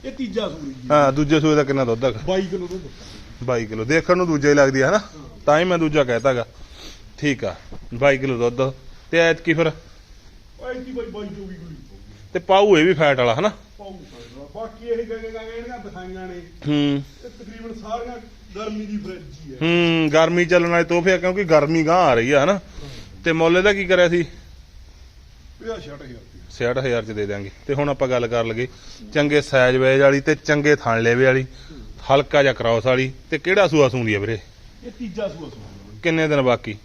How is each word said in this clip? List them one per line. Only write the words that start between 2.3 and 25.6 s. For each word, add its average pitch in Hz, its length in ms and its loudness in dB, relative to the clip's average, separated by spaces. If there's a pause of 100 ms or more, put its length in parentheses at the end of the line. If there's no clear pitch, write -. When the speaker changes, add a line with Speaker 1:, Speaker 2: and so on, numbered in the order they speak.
Speaker 1:
ਕਿਲੋ 180 240 -8
ਦੁੱਧ 180 160 -12
ਦਿੱਤਾ। - 600 -18
Speaker 2:
ਬਾਈ 120 220 -2
ਕਿਲੋ, 110 180 -6
ਦੇਖਣ 160 320 2
ਨੂੰ 180 100 0
ਦੂਜਾ 147 220 2
ਹੀ 147 60 6
ਲੱਗਦੀ 135 260 4
ਆ 131 80 4
ਹਨਾ? 202 100 2
Speaker 1:
ਹਾਂ। - 480 -10
Speaker 2:
ਤਾਂ 147 120 4
ਹੀ 175 60 2
ਮੈਂ 180 140 0
ਦੂਜਾ 151 260 2
ਕਹਿਤਾ 123 300 0
ਗਾ। 117 120 -4 (720)
ਠੀਕ 131 260 -2
ਆ, 90 100 -6 (400)
ਬਾਈ 135 240 2
ਕਿਲੋ 123 320 0
ਦੁੱਧ। 131 240 -2 (360)
ਤੇ 165 80 2
ਐਤਕੀ 165 360 2
ਫਿਰ? 165 120 2
Speaker 1:
ਐਤਕੀ - 1300 -12
ਬਾਈ 240 140 -8
ਬਾਈ 208 200 -12
ਚੌਵੀ 202 80 -14
ਕਿਲੋ 180 360 -16
ਹੀ 151 40 -16
ਪਾਊਗੀ। - 580 -20
Speaker 2:
ਤੇ - 60 -4
ਪਾਊ 196 380 6
ਇਹ 156 80 6
ਵੀ 180 100 4
ਫੈਟ 143 240 4
ਵਾਲਾ 120 160 4
ਹਨਾ? 185 140 0 (300)
Speaker 1:
ਪਾਊ 196 140 -16
ਫੈਟ 131 440 -20
ਵਾਲਾ। 143 180 -18
ਬਾਕੀ 226 320 -14
ਇਹ 233 100 -2
ਗਾਈਆਂ, 226 360 -8
ਗਾਈਆਂ 220 200 -12
ਜਿਹੜੀਆਂ 240 260 -12
ਦਿਖਾਈਆਂ 185 500 -14
ਨੇ, 180 120 -14 (280)
Speaker 2:
ਹੂੰ। 143 340 0 (220)
Speaker 1:
ਇਹ 247 60 -16
ਤਕਰੀਬਨ 226 500 -16
ਸਾਰੀਆਂ 233 380 -10 (380)
ਗਰਮੀ 214 300 -10
ਦੀ 208 100 -8
ਫਰਿੱਜ 185 260 -12 (240)
ਹੀ 135 80 -16
ਆ। - 80 -18
Speaker 2:
ਹੂੰ, 165 500 0
ਗਰਮੀ 165 320 2
ਚੱਲਣ 170 240 2
ਵਾਲੇ 170 160 2
ਤੋਹਫੇ 170 280 2
ਆ, 180 40 4
ਕਿਉਂਕਿ 185 280 -2
ਗਰਮੀ 156 420 2
ਗਾਂਹ 170 200 4
ਆ 131 80 4
ਰਹੀ 117 180 2
ਆ 139 120 4
ਹਨਾ? 180 80 2
Speaker 1:
ਹਾਂ। 190 80 -2 (640)
Speaker 2:
ਤੇ 170 80 0
ਮੁੱਲ 165 240 4
ਇਹਦਾ 202 160 4
ਕੀ 196 120 -2
ਕਰਿਆ 180 240 4
ਸੀ? 175 120 2
Speaker 1:
ਇਹਦਾ - 1600 -14